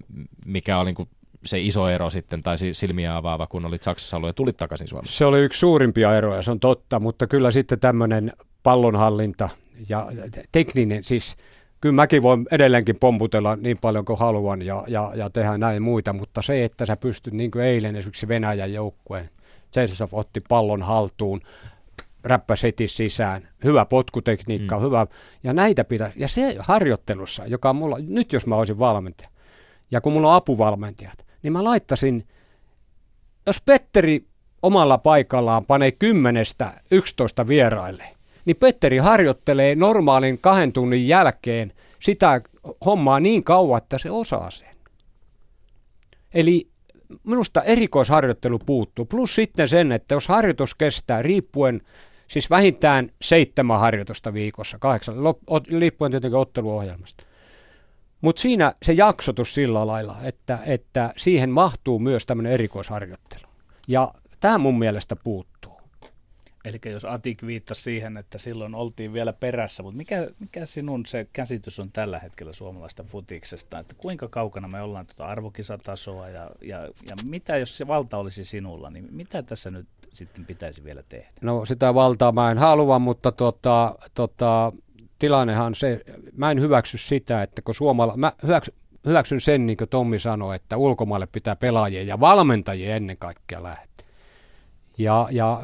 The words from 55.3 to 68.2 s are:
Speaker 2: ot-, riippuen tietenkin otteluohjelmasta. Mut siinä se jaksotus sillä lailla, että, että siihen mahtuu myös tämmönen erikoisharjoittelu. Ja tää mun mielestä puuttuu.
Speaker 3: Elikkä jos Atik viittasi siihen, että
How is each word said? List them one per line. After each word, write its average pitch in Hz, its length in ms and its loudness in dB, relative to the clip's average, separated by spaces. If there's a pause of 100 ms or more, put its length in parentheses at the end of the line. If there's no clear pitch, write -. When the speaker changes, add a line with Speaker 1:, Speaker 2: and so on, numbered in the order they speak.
Speaker 2:
ot-, 156 220 -2 (100)
riippuen 156 320 0
tietenkin 127 280 -2
otteluohjelmasta. 107 840 -6 (960)
Mut 165 180 2
siinä 208 440 2
se 170 100 2
jaksotus 160 600 2
sillä 113 320 0
lailla, 110 360 -6
että, 127 440 -8
että 123 500 -4
siihen 139 340 2
mahtuu 131 480 0
myös 120 280 -2
tämmönen 117 260 -4
erikoisharjoittelu. 101 920 -6 (460)
Ja 127 260 0 (260)
tää 214 180 2
mun 135 200 2
mielestä 104 380 -4
puuttuu. - 600 -12 (880)
Speaker 3:
Elikkä 110 260 -14
jos 104 140 -12
Atik 117 420 -10
viittasi 113 360 -12
siihen, 110 340 -10
että 104 220 -18